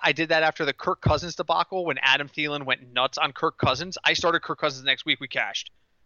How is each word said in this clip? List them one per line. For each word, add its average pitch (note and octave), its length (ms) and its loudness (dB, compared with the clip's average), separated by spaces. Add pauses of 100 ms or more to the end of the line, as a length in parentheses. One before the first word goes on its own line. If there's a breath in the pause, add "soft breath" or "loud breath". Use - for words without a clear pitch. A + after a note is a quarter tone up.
I D#3+ 80 4
did D#3 160 -2
that D#3+ 160 4
after D#3+ 200 0
the C#3 80 0
Kirk - 280 -4
Cousins D#3+ 340 0
debacle F3 500 -2
when C#3+ 140 -2
Adam C3+ 300 4
Thielen D3 360 -4
went B2+ 300 -4
nuts B2+ 240 0
on D3 140 0
Kirk - 260 -2
Cousins. D#3 460 0
I D#3 80 4
started E3 300 2
Kirk - 180 -6
Cousins C#3 220 -2
the C3+ 40 -12
next C3+ 180 0
week. D3 140 0
We C3+ 80 -10
cashed. A2 460 -6 (340)